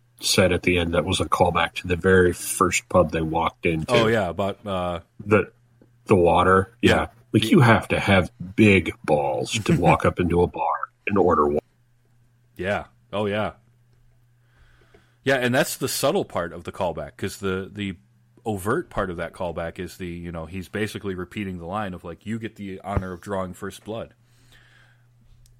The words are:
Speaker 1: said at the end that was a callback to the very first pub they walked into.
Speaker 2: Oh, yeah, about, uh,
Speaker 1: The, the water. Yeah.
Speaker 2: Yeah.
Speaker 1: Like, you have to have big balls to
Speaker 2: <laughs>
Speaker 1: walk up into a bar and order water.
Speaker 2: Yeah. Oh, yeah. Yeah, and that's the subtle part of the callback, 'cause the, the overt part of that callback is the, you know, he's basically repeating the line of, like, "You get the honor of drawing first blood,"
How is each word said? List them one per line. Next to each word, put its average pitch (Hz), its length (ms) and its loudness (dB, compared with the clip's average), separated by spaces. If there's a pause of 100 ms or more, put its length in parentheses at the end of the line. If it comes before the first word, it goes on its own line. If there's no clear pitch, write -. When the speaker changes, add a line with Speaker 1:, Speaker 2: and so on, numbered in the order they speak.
(200)
Speaker 1:
said 92 320 2
at 85 100 -2
the 87 160 2
end 85 160 -2
that 78 100 0
was 92 160 -2
a 95 60 -2
callback 85 480 0
to - 120 -12
the 90 100 -2
very 90 360 6
first - 560 -2
pub 76 240 2
they 80 80 -2
walked 82 460 -2
into. 82 280 -2
Speaker 2:
Oh, 113 140 4
yeah, 110 200 2
about, 98 380 -4
uh, 90 340 -4 (240)
Speaker 1:
The, 104 280 2 (540)
the 104 100 6
water. 90 640 4
Yeah. 117 140 4
Speaker 2:
Yeah. 87 120 0 (260)
Speaker 1:
Like, - 180 2
you 180 100 8
have 113 280 4
to 80 120 0
have 95 300 2 (260)
big 98 360 4 (120)
balls 69 480 -2
to - 240 0
Speaker 2:
<laughs> - 20 2
Speaker 1:
walk 82 280 4
up 85 120 -2
into 87 240 2
a 87 40 2
bar - 420 -4 (180)
and 101 120 0
order 82 280 4
water. 73 180 -2 (920)
Speaker 2:
Yeah. 90 300 -4 (260)
Oh, 104 140 -2
yeah. 101 260 -4 (1700)
Yeah, 135 120 2
and 123 180 0
that's 156 220 0
the 135 120 -4
subtle 151 360 0
part 87 300 -6
of 87 100 -14
the - 80 -12
callback, 80 460 -6
'cause 98 180 -6
the, 95 340 -4
the 98 260 -8 (500)
overt 110 420 -4
part 98 220 -4
of 87 80 -8
that 82 160 -8
callback 85 440 -6
is 87 200 -10
the, 95 100 -10
you 85 240 -10
know, 82 140 -10
he's 90 240 -12
basically 101 440 -6
repeating 92 440 -8
the 82 80 -14
line 98 260 -6
of, 87 100 -12
like, 85 220 -14
"You 110 140 -6
get 110 180 -12
the 95 260 -12
honor 92 300 -6
of 85 80 -12
drawing 95 320 -6
first - 320 -14
blood," 104 300 -12 (1500)